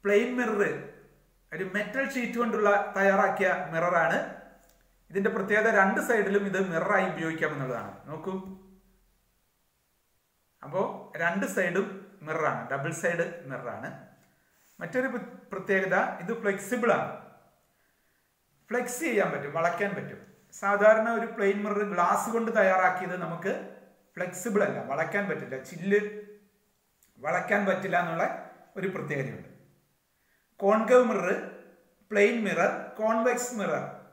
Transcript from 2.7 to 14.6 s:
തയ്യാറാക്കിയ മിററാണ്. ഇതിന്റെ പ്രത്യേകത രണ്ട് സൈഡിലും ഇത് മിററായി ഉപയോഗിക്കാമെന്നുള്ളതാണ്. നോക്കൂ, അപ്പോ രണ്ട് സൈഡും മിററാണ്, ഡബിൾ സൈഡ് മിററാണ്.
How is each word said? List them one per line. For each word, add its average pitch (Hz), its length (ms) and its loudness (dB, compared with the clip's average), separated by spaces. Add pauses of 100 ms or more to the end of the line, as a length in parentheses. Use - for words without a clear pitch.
തയ്യാറാക്കിയ 196 540 4 (240)
മിററാണ്. 170 440 2 (920)
ഇതിന്റെ 196 240 0
പ്രത്യേകത 208 440 2
രണ്ട് 202 280 4
സൈഡിലും 202 420 2
ഇത് 185 100 -2 (120)
മിററായി 180 400 0
ഉപയോഗിക്കാമെന്നുള്ളതാണ്. 143 840 -4 (160)
നോക്കൂ, 160 240 -8 (2250)
അപ്പോ 170 160 -4 (420)
രണ്ട് 196 320 0
സൈഡും 180 320 0 (420)
മിററാണ്, 156 320 -2 (120)
ഡബിൾ 147 180 -4 (120)
സൈഡ് 170 240 0 (240)
മിററാണ്. 123 400 -10 (920)